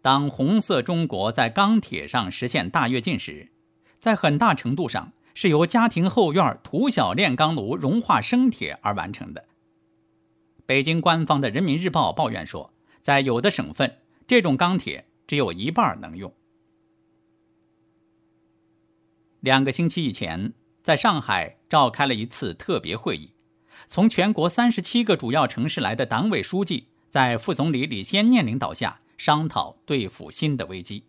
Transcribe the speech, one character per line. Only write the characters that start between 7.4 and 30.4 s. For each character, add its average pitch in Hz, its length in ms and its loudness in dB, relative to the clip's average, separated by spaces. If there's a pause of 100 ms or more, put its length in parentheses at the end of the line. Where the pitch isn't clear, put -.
炉 123 220 -4
融 214 260 0
化 147 180 2
生 247 300 2
铁 73 320 -6
而 104 120 -2
完 95 180 -6
成 - 200 -12
的。 - 120 -14 (1200)
北 135 160 2
京 160 180 0
官 165 240 2
方 147 160 2
的 131 100 0
人 127 120 -2
民 156 160 0
日 185 100 -4
报 143 240 0
抱 147 180 -2
怨 95 140 -8
说， - 300 -14 (260)
在 139 200 2
有 127 200 0
的 202 120 0
省 76 200 -8
份， - 260 -4 (280)
这 240 160 6
种 156 140 2
钢 180 200 2
铁 - 300 -6 (220)
只 151 80 -2
有 117 160 0
一 98 180 -4
半 202 160 2
儿 92 140 -2
能 80 160 -14
用。 95 180 -14 (3000)
两 135 260 4
个 135 80 -2
星 170 160 0
期 160 160 -2
以 120 80 -2
前， 90 400 -6 (300)
在 156 140 2
上 180 240 0
海 92 380 -4 (100)
召 143 220 4
开 139 160 0
了 131 80 0
一 107 120 -4
次 117 280 -6
特 160 240 -4
别 85 180 -6
会 113 200 -6
议， 76 180 -16 (520)
从 202 220 2
全 208 240 2
国 165 160 2
三 240 220 2
十 220 120 -2
七 233 220 0
个 208 120 2
主 117 160 -4
要 143 140 2
城 123 220 -4
市 - 120 -4
来 107 140 0
的 123 120 -2
党 127 240 0
委 131 120 -2
书 190 220 -2
记 - 240 -6 (200)
在 123 300 2
副 170 160 -2
总 165 180 0
理 131 140 -2
李 104 180 -6
先 214 260 2
念 226 160 4
领 110 100 -2
导 78 160 -4
下 - 280 -6 (180)
商 151 300 2
讨 80 360 -4
对 123 240 -2
付 - 220 -16
新 151 260 -2